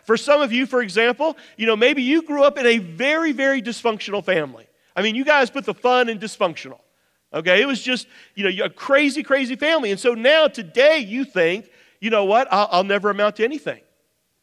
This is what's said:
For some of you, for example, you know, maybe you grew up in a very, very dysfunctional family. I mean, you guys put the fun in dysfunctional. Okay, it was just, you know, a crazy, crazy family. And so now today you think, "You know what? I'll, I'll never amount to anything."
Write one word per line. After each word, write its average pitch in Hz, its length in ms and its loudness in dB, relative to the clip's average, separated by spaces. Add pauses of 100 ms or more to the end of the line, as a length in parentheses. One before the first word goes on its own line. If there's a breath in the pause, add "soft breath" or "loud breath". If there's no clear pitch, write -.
For 226 140 0
some 294 240 2
of 262 100 -2
you, 254 140 0
for 247 160 -2
example, 240 560 0 (200 loud breath)
you 220 80 -6
know, 226 100 2
maybe 262 280 2
you 294 180 2
grew 294 220 0
up 285 140 4
in 262 80 0
a 233 120 4
very, 262 540 -2
very 269 300 0
dysfunctional 202 640 -4
family. 143 440 -4 (280)
I 180 60 -4
mean, 214 140 -2
you 262 100 -2
guys 285 240 2
put 269 160 -8
the 208 80 -6
fun 247 360 0
in 220 100 -6
dysfunctional. 170 600 -6 (560)
Okay, 180 260 2
it 269 40 2
was 254 160 -4
just, 254 260 -6 (280 soft breath)
you 196 140 -2
know, 190 160 -4
a 185 40 -4
crazy, 277 520 0
crazy 262 360 -2
family. 294 340 0
And 190 80 -4
so 240 140 0
now 285 340 4
today 254 520 2
you 240 260 -6
think, 180 440 -2 (300 soft breath)
"You 214 100 -4
know 214 140 2
what? 220 260 2
I'll, 202 220 2
I'll 180 140 4
never 202 240 -2
amount 208 280 -2
to 214 60 -2
anything." 233 380 -6 (600)